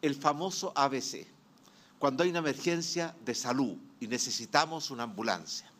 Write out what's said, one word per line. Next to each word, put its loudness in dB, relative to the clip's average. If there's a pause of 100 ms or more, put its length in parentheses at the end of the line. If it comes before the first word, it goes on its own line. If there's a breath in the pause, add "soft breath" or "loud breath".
el 2
famoso 0
A 6
B 0
C, -8 (720 loud breath)
cuando 2
hay 6
una 0
emergencia 0
de -2
salud 0 (220)
y -6
necesitamos 0
una -6
ambulancia -4